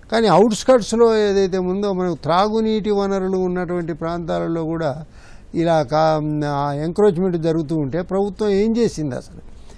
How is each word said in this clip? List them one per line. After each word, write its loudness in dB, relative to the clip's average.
కానీ 2
అవుట్‌స్కర్ట్స్‌లో 4
ఏదైతే 2
ఉందో, -2
మనకు -2
త్రాగునీటి 0
వనరులు 0
ఉన్నటువంటి -2
ప్రాంతాలలో -4
కూడా -4
ఇలా 2
కా-, 0
ఆ -2
ఎంక్రోచ్‌మెంట్ 0
జరుగుతూ -2
ఉంటే -2
ప్రభుత్వం -2
ఏం 2
చేసింది -2
అసలు? -12